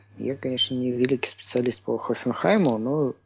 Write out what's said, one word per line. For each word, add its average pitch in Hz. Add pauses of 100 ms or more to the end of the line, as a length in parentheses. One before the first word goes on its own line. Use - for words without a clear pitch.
(180)
Я, 135
конечно, 131
не 127
великий 127
специалист -
по 117
Хофенхайму, 139
но, 131 (120)